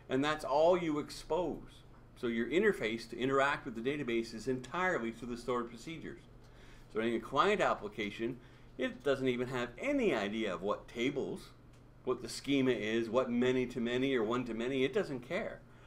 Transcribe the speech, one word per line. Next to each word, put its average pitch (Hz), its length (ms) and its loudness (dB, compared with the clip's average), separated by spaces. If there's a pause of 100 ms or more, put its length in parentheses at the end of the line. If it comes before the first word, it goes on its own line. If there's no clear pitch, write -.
and 135 160 2
that's 151 200 0
all 160 320 6
you 160 220 0
expose. - 840 -4 (340)
So 127 100 -4
your 117 200 0
interface 139 640 2
to - 80 -10
interact 135 460 2
with 117 100 -8
the 113 60 -8
database 120 540 -2
is 107 140 -10
entirely 131 600 -2
through 120 180 -10
the 120 80 -6
stored 120 320 -2
procedures. 123 520 -12 (720)
So 107 80 -2
in 117 140 2
a 107 60 0
client 180 400 4
application, 113 800 -2 (400)
it 254 240 -4
doesn't 131 260 2
even 123 200 0
have 123 300 -2
any 247 360 2
idea 104 380 0
of 87 100 -4
what - 260 -2
tables, 123 600 -2 (560)
what 127 180 -2
the 117 60 -8
schema 135 440 4
is, 110 360 0
what 120 220 2
many-to-many 127 840 2
or 113 100 2
one-to-many, 123 600 0
it 135 80 2
doesn't 147 280 -2
care. 190 400 -6 (260)